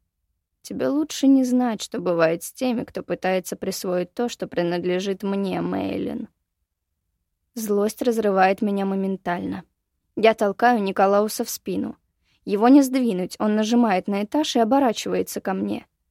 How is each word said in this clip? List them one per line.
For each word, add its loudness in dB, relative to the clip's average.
Тебе -4
лучше -2
не 6
знать, 0
что -10
бывает 0
с -14
теми, -4
кто -10
пытается -4
присвоить -4
то, -4
что -10
принадлежит -4
мне, -2
Мейлин». -6
Злость -2
разрывает 2
меня 0
моментально. -4
Я 4
толкаю 2
Николауса 2
в -10
спину. -8
Его 4
не 10
сдвинуть, 0
он 2
нажимает 2
на -2
этаж -2
и 4
оборачивается 0
ко -4
мне. -6